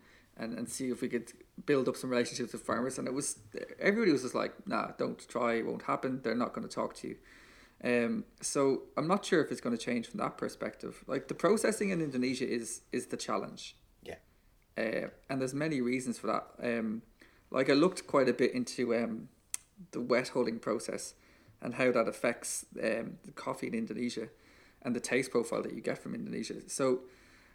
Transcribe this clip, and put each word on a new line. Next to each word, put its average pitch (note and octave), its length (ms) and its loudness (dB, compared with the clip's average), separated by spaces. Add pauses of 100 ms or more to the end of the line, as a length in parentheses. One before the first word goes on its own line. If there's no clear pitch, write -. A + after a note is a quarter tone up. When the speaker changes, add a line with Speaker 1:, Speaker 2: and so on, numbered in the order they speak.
(400)
Speaker 1:
and, A2+ 140 -6
and A#2+ 160 -6
see C3 200 -4
if A#2 120 -2
we B2 80 -2
could A#2 240 -4 (320)
build C3+ 240 4
up A#2+ 60 0
some C3 160 -4
relationships A#2+ 420 0
with A2+ 80 -10
farmers, B2+ 380 0
and C3 80 -4
it C3 80 -2
was, - 240 -4 (400)
everybody G3+ 320 6
was C3+ 100 6
just B2+ 140 -4
like, G#2+ 320 -2
"Nah, G#2+ 280 0
don't B2+ 320 -4
try, A#2+ 280 2
it A2+ 100 0
won't A#2 160 -4
happen, C3+ 400 -2
they're A2+ 140 0
not A#2+ 180 0
gonna A2+ 140 -6
talk - 300 -4
to - 100 -10
you." - 80 -6 (680)
Um, A#2 400 2 (160)
so C#3 440 2 (120)
I'm D3 120 0
not G3 180 2
sure D#3+ 180 4
if - 80 -2
it's B2 100 -4
gonna A#2+ 160 0
change A#2+ 300 -2
from G#2 120 -8
that B2 180 -2
perspective. - 680 -6
Like, C#3 200 -2
the D#3+ 60 -4
processing G#3 560 4
in F3 120 0
Indonesia B2+ 460 0
is, A2+ 340 -4 (100)
is A#2+ 160 -2
the - 100 -6
challenge. - 580 -4 (280)
Speaker 2:
Yeah. - 140 -10 (600)
Speaker 1:
Uh, A2 300 -2 (200)
and C3+ 140 -2
there's C3 140 -2
many D3 260 0
reasons B2+ 380 0
for - 80 -4
that. - 180 0 (160)
Um, A2+ 400 0 (480)
like, C3 180 4
I C#3+ 60 6
looked E3+ 320 4
quite C3 240 4
a A#2 40 4
bit B2 200 4
into, A#2+ 420 0
um, A#2 340 -2 (600)
the - 120 -6
wet B2 260 4
hulling A#2 320 0
process - 560 -4 (480)
and B2 100 -4
how B2+ 180 4
that A#2 160 4
affects, - 600 -2 (160)
um, A2+ 400 -2
the - 80 -16
coffee C3 340 -6
in B2 80 -4
Indonesia A2+ 560 -4 (540)
and A#2+ 120 0
the G#2+ 40 -2
taste - 320 0
profile A2+ 320 0
that - 100 -6
you - 80 -8
get - 160 -2
from - 160 -10
Indonesia. - 560 -6
So, C3 300 2 (560)